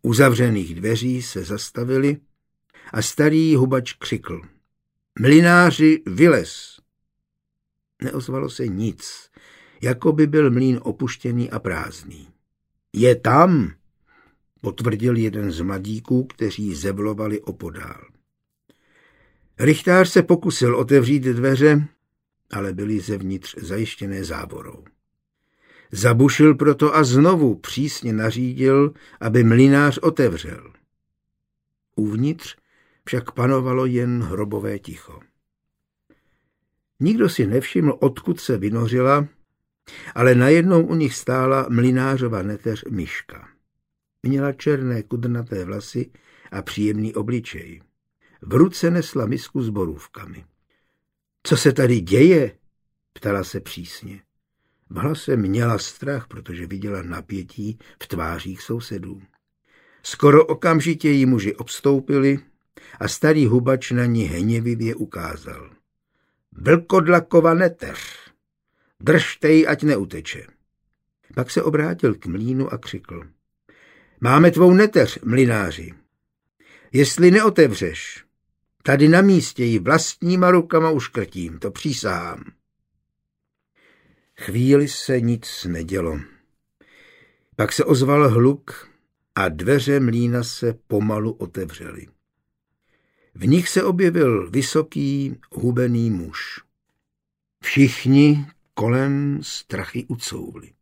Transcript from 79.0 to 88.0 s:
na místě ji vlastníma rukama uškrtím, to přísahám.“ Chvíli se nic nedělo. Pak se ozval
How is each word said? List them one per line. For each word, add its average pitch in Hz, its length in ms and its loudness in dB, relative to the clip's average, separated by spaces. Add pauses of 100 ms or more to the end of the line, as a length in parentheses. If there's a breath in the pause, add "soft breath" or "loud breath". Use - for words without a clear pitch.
na 170 120 6
místě 185 440 2
ji 113 140 0
vlastníma 170 720 0
rukama 165 400 2
uškrtím, 95 680 -6
to - 120 -8
přísahám.“ 90 720 -8 (1900)
Chvíli 135 520 2
se 127 320 -4
nic 117 440 -4
nedělo. 82 560 -6 (1400 soft breath)
Pak - 160 -2
se 147 120 0
ozval 139 460 2